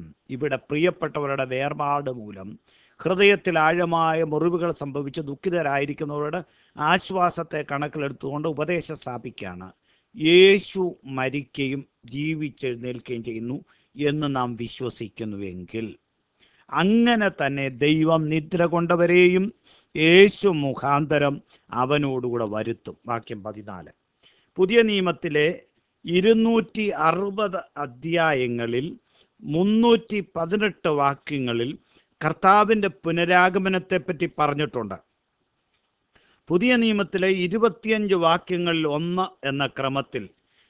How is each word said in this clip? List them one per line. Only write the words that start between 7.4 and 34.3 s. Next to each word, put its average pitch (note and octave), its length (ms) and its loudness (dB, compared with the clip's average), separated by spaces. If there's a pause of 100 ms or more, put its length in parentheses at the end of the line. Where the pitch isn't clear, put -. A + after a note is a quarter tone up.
കണക്കിലെടുത്തുകൊണ്ട് C#3+ 840 -6
ഉപദേശം D#3 500 -4
സ്ഥാപിക്കുകയാണ്. G#2+ 680 -12 (480)
യേശു F#3 680 4 (260)
മരിക്കുകയും C3+ 720 -6 (260)
ജീവിച്ചെഴുന്നേൽക്കുകയും B2+ 1160 -8
ചെയ്യുന്നു A#2 340 -8 (380)
എന്ന് D3 360 -2
നാം B2+ 240 -2
വിശ്വസിക്കുന്നുവെങ്കിൽ A2 1300 -8 (840)
അങ്ങനെ G#3+ 640 2
തന്നെ C#3 320 -4 (140)
ദൈവം D#3 500 4
നിദ്ര D#3+ 360 0
കൊണ്ടവരെയും F3 800 4 (500)
യേശു F3+ 520 6 (100)
മുഖാന്തരം C#3+ 800 0 (340)
അവനോടുകൂടെ B2+ 800 -2
വരുത്തും. A2 480 -6 (100)
വാക്യം A2+ 380 -8
പതിനാല്. G2+ 480 -14 (680)
പുതിയ F#3+ 240 4
നിയമത്തിലെ F3 680 0 (580)
ഇരുന്നൂറ്റി A3 800 2 (160)
അറുപത് F#3+ 580 0 (180)
അധ്യായങ്ങളിൽ B2+ 1080 -2 (580)
മുന്നൂറ്റി G#3+ 760 2 (100)
പതിനെട്ട് F3 640 -2
വാക്യങ്ങളിൽ C#3 760 -2 (520)
കർത്താവിൻ്റെ G3 760 4
പുനരാഗമനത്തെപ്പറ്റി F3+ 1300 0